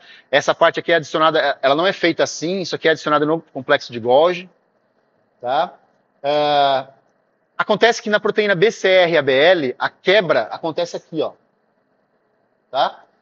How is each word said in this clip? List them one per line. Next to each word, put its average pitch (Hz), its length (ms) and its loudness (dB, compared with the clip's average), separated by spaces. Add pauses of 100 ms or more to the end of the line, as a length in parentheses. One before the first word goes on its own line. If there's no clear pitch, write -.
(300)
Essa 147 240 0
parte 165 240 2
aqui 165 140 -2
é 170 40 4
adicionada, 156 640 0
ela 135 140 2
não 165 120 0
é 196 60 0
feita 165 300 -2
assim, 170 380 -4
isso 160 160 -8
aqui - 100 -6
é 160 60 4
adicionado 151 340 0
no 160 140 -2
complexo 139 520 -4
de 117 60 -10
Golgi, 165 500 2 (920)
tá? 151 340 -4 (480)
É, 143 640 0 (720)
acontece 220 420 2
que 214 100 -8
na 208 100 0
proteína 208 340 0
B 190 160 2
C - 160 -6
R 180 320 4
A 147 40 2
B 135 100 0
L, 151 440 2
a 131 120 -6
quebra 170 540 0
acontece 170 540 -6
aqui, 165 260 -8
ó, 104 100 -4 (1400)
tá? 151 320 -4 (200)